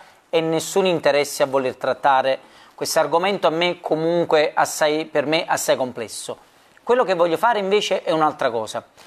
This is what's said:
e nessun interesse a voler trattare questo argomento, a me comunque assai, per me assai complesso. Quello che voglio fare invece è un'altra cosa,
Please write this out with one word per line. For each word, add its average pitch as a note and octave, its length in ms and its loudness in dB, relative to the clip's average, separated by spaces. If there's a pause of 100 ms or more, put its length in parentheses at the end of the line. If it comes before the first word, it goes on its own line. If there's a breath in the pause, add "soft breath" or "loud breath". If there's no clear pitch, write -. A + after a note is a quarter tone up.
(300 loud breath)
e E3 100 0
nessun D#3+ 460 0
interesse C#3+ 560 0
a C#3+ 60 2
voler C3 300 -2
trattare C3 600 0 (360 loud breath)
questo - 240 -2
argomento, E3+ 480 0
a - 20 2
me E3+ 300 0
comunque D#3+ 760 0
assai, D#3 520 0
per D3+ 200 -2
me D#3 220 0
assai D#3 280 0
complesso. A#2+ 760 -8 (320 soft breath)
Quello B3 220 2
che F#3+ 80 0
voglio E3 240 2
fare A3+ 220 2
invece G3 440 0
è - 80 -2
un'altra D3+ 400 0
cosa, A2 320 -6 (240 loud breath)